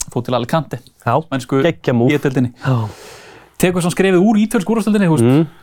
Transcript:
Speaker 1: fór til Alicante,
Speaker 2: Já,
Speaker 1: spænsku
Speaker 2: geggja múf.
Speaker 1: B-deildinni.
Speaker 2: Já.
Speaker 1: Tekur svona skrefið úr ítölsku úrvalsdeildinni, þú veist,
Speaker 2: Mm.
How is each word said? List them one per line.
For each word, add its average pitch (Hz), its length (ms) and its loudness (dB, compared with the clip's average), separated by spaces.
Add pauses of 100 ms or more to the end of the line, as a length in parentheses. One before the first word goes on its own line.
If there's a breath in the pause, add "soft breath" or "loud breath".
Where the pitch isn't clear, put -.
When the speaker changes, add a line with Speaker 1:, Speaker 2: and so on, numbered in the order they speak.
Speaker 1:
fór 123 160 -6
til - 80 -4
Alicante, 127 460 -4 (260)
Speaker 2:
Já, 123 160 0
Speaker 1:
spænsku 135 400 -4
Speaker 2:
geggja 165 320 0
múf. 120 160 2
Speaker 1:
B-deildinni. 139 440 -2 (120)
Speaker 2:
Já. 120 220 0 (720 loud breath)
Speaker 1:
Tekur 180 220 2
svona 170 120 -2
skrefið 185 300 2
úr 214 180 2
ítölsku 220 320 -2
úrvalsdeildinni, 208 360 0
þú 156 80 4
veist, 117 100 4
Speaker 2:
Mm. 147 200 4 (160 soft breath)